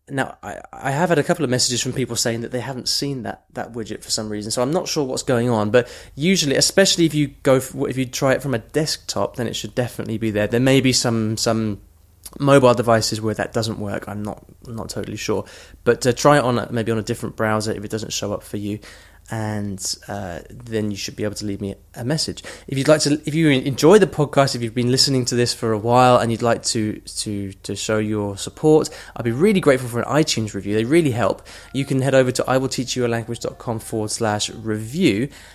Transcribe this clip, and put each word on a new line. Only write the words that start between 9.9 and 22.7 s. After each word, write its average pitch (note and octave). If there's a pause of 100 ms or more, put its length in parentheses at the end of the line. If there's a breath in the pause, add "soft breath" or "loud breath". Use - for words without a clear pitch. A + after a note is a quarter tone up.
be A2
there. G#2
There A#2
may C3
be B2+
some, A2+
some A2 (580)
mobile C3+
devices A2
where G#2+
that -
doesn't A2
work. G2+
I'm G#2
not, - (200)
not A2+
totally G#2+
sure, G2 (400 loud breath)
but, A#2
uh, A#2+
try D3
it C3
on B2
a, G#2+
maybe A2+
on A2+
a G#2
different A2+
browser G#2+
if G2+
it G#2
doesn't A2
show G#2
up F#2+
for -
you, G#2 (500 loud breath)
and, G#2 (120)
uh, G2 (100)
then A2
you G2+
should -
be G#2+
able G#2
to G#2
leave G2+
me G2 (200)
a -
message. C3+ (240 loud breath)
If C3+